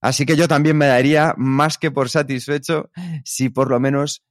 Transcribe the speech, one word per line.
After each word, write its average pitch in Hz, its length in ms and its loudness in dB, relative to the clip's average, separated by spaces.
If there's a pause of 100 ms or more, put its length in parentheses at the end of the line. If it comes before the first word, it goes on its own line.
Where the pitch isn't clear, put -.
Así 135 240 -2
que 151 100 2
yo 160 120 4
también 151 300 2
me 147 100 4
daría 143 500 4
más 139 400 0
que 156 140 -4
por 131 180 -2
satisfecho 143 800 -4 (320)
si - 260 -4
por 131 200 -2
lo 123 100 2
menos 143 520 -2